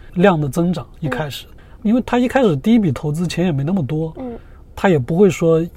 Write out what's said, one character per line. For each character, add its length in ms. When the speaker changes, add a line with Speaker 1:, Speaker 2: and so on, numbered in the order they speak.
Speaker 1:
量 240
的 100
增 240
长， 120
一 80
开 220
始。 180
Speaker 2:
嗯。 40
Speaker 1:
因 100
为 120
他 120
一 100
开 140
始 160
第 160
一 60
笔 120
投 200
资 160
钱 180
也 60
没 120
那 80
么 140
多， 320
Speaker 2:
嗯。 200
Speaker 1:
他 140
也 100
不 160
会 140
说 360